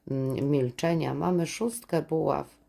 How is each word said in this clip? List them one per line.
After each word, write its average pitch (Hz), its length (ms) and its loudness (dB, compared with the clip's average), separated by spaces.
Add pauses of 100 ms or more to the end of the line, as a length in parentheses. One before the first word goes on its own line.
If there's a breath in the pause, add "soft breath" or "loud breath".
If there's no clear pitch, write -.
(100)
mm, 135 400 0
milczenia. 143 640 2
Mamy 170 320 2
szóstkę 220 560 -2
buław, 151 540 -2 (120)